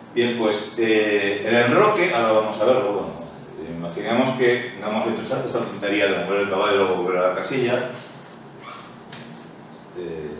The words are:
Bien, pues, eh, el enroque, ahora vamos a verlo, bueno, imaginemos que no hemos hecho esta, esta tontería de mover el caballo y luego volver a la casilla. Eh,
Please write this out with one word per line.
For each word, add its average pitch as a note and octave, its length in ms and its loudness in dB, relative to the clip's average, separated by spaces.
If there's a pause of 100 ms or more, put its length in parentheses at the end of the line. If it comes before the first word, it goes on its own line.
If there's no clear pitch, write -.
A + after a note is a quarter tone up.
(140)
Bien, A#2+ 240 2
pues, G#2+ 400 -2
eh, G#2 680 2
el A#2 80 2
enroque, A#2+ 600 4
ahora A2+ 180 2
vamos G#2+ 260 2
a G#2+ 60 2
verlo, G2+ 280 4
bueno, F#2+ 160 -2 (680)
imaginemos A#2 640 0
que A#2+ 420 2
no G#2 80 -6
hemos A2+ 200 -2
hecho A2+ 120 -2
esta, C3 240 -2
esta A#2 140 -2
tontería G2+ 480 0
de F2+ 180 2
mover G2 160 0
el G2 100 0
caballo G2 220 2
y G2 60 4
luego F#2 240 2
volver F2+ 160 0
a F2+ 100 4
la - 60 0
casilla. A#2+ 480 0 (2250)
Eh, D#2+ 420 -8